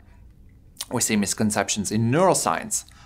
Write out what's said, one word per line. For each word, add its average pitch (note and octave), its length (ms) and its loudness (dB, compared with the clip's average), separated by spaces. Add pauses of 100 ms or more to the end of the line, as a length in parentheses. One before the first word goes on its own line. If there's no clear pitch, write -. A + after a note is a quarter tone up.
(880)
We A#2 120 -2
see A2 160 0
misconceptions G#2 720 0
in A2+ 180 2
neuroscience D#3+ 760 0 (200)